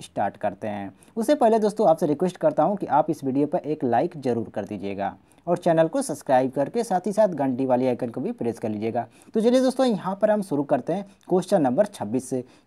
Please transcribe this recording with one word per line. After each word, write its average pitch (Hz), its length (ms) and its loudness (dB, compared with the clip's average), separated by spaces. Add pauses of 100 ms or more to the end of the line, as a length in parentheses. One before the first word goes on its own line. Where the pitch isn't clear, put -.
स्टार्ट 101 360 -4
करते 101 300 -6
हैं। 101 260 -8 (240)
उससे 226 180 2
पहले 226 240 4
दोस्तों, 208 300 2
आपसे 160 160 4
रिक्वेस्ट 156 320 0
करता 151 260 2
हूँ 190 140 2
कि - 100 -6
आप 143 220 2
इस 156 140 -4
वीडियो 139 240 0
पर 175 120 -2
एक 151 240 -6
लाइक 131 340 0
ज़रूर 117 320 -2
कर 107 160 -8
दीजिएगा 98 500 -6 (320)
और 175 100 0
चैनल 165 300 2
को 262 140 -2
सब्सक्राइब 131 500 0
करके 143 320 -2
साथ 185 240 -2
ही 208 60 -4
साथ 214 160 4
घंटी 135 360 -2
वाली 127 220 2
आइकन 123 220 -2
को 120 120 -8
भी 190 100 -4
प्रेस 117 280 -4
कर 117 100 -4
लीजिएगा। 107 360 -4 (280)
तो 220 80 2
चलिए 240 200 4
दोस्तों, 262 240 2
यहाँ 196 300 -2
पर 214 160 2
हम 214 100 2
शुरू 143 220 -2
करते 139 300 -2
हैं 196 120 -6 (240)
क्वेश्चन 180 320 2
नंबर 139 240 2
छब्बीस 123 440 -6
से, 127 140 -4 (240)